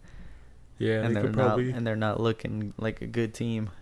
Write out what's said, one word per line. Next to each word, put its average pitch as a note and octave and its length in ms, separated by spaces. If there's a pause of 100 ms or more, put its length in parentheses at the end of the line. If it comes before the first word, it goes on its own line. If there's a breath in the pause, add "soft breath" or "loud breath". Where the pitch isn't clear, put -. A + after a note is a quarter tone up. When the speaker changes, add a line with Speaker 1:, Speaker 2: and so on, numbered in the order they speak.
(800 loud breath)
Speaker 1:
Yeah, A2 240
Speaker 2:
and A#2 60
Speaker 1:
they A2+ 40
Speaker 2:
they're G#2 160
Speaker 1:
could G#2+ 80
Speaker 2:
not, C3 80
Speaker 1:
probably B2 260
Speaker 2:
and A#2 140
they're A2 100
not G#2+ 240
looking G#2+ 580
like A2 240
a A2+ 60
good A2+ 280
team, A2+ 340 (120)